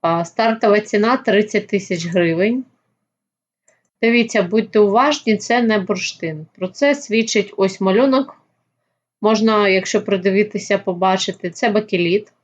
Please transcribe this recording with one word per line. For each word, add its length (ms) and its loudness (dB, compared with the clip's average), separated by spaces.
А, 240 -2
стартова 540 0
ціна — 460 0
тридцять 420 0
тисяч 380 -4
гривень. 600 0
Дивіться, 420 2
будьте 360 0
уважні, 580 2
це 240 0
не 180 2
бурштин. 680 -6
Про 120 -6
це 280 0
свідчить 640 -2
ось 240 -2
малюнок. 600 0
Можна, 480 2
якщо 360 0
придивитися, 720 -2
побачити. 720 -2
Це 200 -4
бакеліт. 640 -2